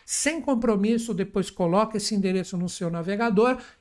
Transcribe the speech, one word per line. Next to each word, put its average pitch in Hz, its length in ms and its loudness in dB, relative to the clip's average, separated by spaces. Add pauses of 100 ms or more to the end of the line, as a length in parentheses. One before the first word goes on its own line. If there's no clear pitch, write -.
sem 311 380 -2
compromisso, 226 720 2
depois 185 380 -2
coloca 202 460 2
esse - 180 -2
endereço 190 420 0
no 175 100 -2
seu 175 220 -6
navegador 208 720 2 (220)